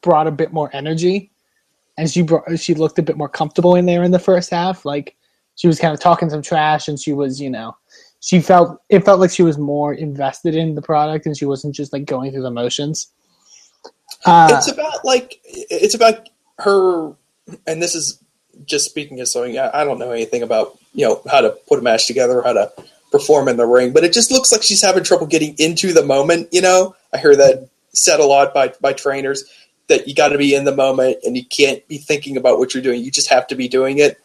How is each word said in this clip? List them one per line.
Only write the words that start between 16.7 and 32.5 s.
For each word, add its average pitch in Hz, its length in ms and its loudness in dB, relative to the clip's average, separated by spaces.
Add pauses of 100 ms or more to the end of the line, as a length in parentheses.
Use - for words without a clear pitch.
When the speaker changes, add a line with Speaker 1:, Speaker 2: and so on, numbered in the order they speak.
Speaker 2:
and 165 160 -6
this 170 140 -4
is - 240 -8 (440)
just - 200 -4
speaking 143 360 -12
as 120 120 -6
something, 123 260 -6
I, 139 220 -2
I 147 40 0
don't 135 140 -4
know 120 140 -8
anything 117 300 -4
about, 113 360 -2 (160)
you 143 100 -2
know, 110 240 0
how 139 120 4
to 113 100 4 (160)
put 139 140 2
a - 20 -6
match 113 240 2
together, 123 360 0
how 123 100 0
to 101 180 0 (400)
perform 143 380 2
in 120 80 0
the 117 100 2
ring, 127 260 4
but 160 120 4
it 170 80 2
just 226 180 2
looks 262 220 2
like 220 100 2
she's 196 200 0
having 185 200 2
trouble 175 240 0
getting 156 320 -2
into 165 340 -2
the 160 120 4
moment, 143 480 0
you 180 100 0
know? 185 320 2 (180)
I - 60 -4
hear 143 160 4
that 131 340 4 (240)
said - 280 0
a 147 40 4
lot 139 300 2
by, 135 260 0
by 139 120 0
trainers, 139 520 -6 (440)
that 139 180 2
you 139 80 -10
gotta 143 240 2
be 143 160 2
in 139 100 0
the 139 100 0
moment 131 500 0
and 123 120 -6
you 120 80 -8
can't - 440 -2
be 147 100 -12
thinking 143 380 -6
about 123 220 2